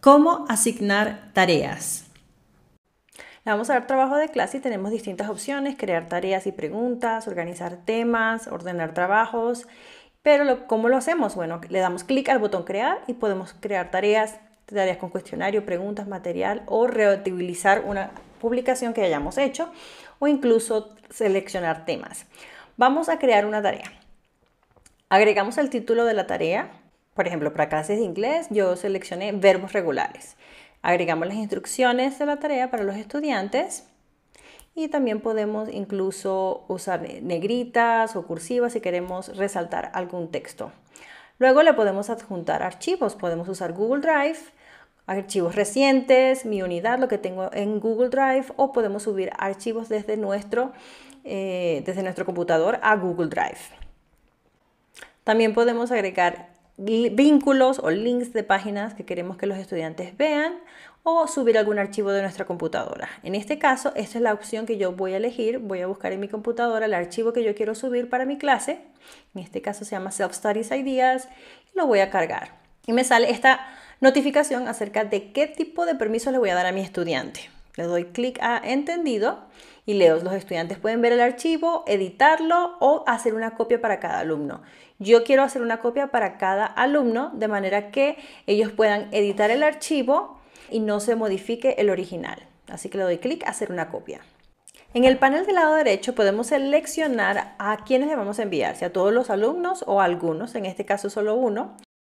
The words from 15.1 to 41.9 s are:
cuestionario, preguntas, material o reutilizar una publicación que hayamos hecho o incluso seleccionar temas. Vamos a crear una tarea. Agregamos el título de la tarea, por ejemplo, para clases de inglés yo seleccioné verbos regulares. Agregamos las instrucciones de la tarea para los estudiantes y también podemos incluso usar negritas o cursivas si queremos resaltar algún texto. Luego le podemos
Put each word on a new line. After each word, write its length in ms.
cuestionario, 540
preguntas, 440
material 580
o 220
reutilizar 960
una 240
publicación 520
que 80
hayamos 380
hecho 340
o 100
incluso 680
seleccionar 760
temas. 400
Vamos 320
a 100
crear 280
una 160
tarea. 280
Agregamos 480
el 140
título 340
de 80
la 140
tarea, 440
por 120
ejemplo, 280
para 160
clases 280
de 60
inglés 460
yo 260
seleccioné 560
verbos 400
regulares. 640
Agregamos 440
las 120
instrucciones 800
de 80
la 120
tarea 320
para 140
los 120
estudiantes 920
y 140
también 340
podemos 500
incluso 960
usar 320
negritas 920
o 120
cursivas 480
si 80
queremos 560
resaltar 560
algún 360
texto. 400
Luego 240
le 100
podemos 380